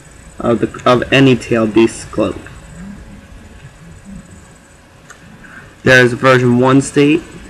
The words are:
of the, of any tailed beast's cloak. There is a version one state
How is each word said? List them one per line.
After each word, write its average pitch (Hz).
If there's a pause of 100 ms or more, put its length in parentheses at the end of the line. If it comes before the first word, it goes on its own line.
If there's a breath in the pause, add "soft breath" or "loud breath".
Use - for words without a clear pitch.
(400)
of 117
the, 110
of 123
any 131
tailed 113
beast's 113
cloak. - (3500 loud breath)
There 127
is 120
a -
version 127
one 131
state 147 (280)